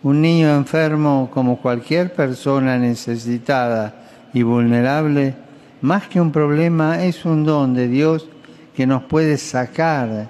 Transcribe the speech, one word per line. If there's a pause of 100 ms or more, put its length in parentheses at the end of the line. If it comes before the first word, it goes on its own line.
Un
niño
enfermo,
como
cualquier
persona
necesitada (380)
y
vulnerable, (480)
más
que
un
problema,
es
un
don
de
Dios (480)
que
nos
puede
sacar